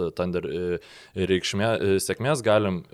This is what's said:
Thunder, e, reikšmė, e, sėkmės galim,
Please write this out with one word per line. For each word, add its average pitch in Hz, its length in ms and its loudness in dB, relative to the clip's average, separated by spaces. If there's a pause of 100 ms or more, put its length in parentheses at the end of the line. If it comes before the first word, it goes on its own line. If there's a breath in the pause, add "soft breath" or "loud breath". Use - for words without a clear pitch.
(160)
Thunder, 90 300 -2
e, 87 340 -4 (360 loud breath)
reikšmė, 95 580 0
e, 98 260 2
sėkmės 123 440 -2
galim, 104 400 2 (100)